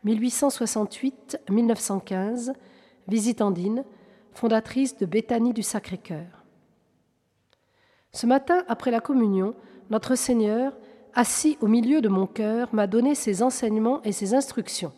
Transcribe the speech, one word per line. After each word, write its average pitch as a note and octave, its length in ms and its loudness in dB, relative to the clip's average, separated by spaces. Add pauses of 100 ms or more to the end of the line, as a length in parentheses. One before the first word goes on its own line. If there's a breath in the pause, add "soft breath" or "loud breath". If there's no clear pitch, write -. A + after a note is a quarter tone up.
mille G#3+ 180 0
huit B3 100 0
cent C#4+ 180 0
soixante-huit, - 880 -4 (100)
mille A3+ 180 2
neuf A3+ 120 2
cent G3 220 -4
quinze, A3+ 500 -6 (560 soft breath)
visitandine, G#3+ 760 0 (480 loud breath)
fondatrice A#3 640 0
de G3+ 80 0
Béthanie A3+ 480 0
du G#3+ 100 -4
Sacré-Cœur. F3+ 800 -10 (1700)
Ce - 160 -4
matin, C#4 400 4
après A#3 240 -2
la A3+ 80 2
communion, A3 560 2 (340 loud breath)
notre A3 260 0
Seigneur, A#3+ 640 0 (360 loud breath)
assis D4 480 2
au A3 60 2
milieu A#3+ 340 4
de A3 80 2
mon F#3+ 180 2
cœur, A3+ 480 -2
m'a G#3 120 2
donné B3 280 4
ses G3+ 260 -2
enseignements A#3 640 0
et G#3 80 -2
ses G3 220 -2
instructions. B3 640 -2